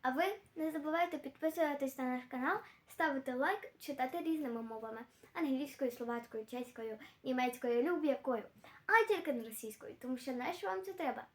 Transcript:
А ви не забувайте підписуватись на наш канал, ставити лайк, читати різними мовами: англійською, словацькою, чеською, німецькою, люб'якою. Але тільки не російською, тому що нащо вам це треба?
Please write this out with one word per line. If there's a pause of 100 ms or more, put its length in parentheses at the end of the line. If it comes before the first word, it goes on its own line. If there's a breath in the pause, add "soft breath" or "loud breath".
А
ви (340)
не
забувайте
підписуватись
на
наш
канал, (300 loud breath)
ставити
лайк,
читати
різними
мовами: (340 loud breath)
англійською,
словацькою,
чеською, (260 loud breath)
німецькою,
люб'якою. (440 loud breath)
Але
тільки
не
російською,
тому
що
нащо
вам
це
треба?